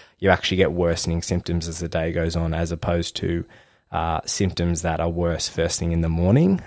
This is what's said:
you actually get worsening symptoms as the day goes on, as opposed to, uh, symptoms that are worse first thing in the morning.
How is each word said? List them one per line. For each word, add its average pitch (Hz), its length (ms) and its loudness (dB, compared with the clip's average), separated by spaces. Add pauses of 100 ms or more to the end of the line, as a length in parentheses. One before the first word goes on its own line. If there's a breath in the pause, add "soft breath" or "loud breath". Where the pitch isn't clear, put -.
(200 loud breath)
you 95 100 4
actually 90 280 4
get 87 140 4
worsening 85 520 0
symptoms 85 440 -2
as 82 120 -8
the 87 80 -4
day 82 240 -2
goes 82 240 -2
on, 82 180 0
as 82 180 -2
opposed 85 440 -2
to, 85 280 -2 (480 soft breath)
uh, 82 340 -2
symptoms 85 580 0
that 82 160 -2
are 85 100 0
worse 85 400 -2
first - 300 -2
thing 85 140 0
in 82 80 2
the 82 80 0
morning. 117 580 4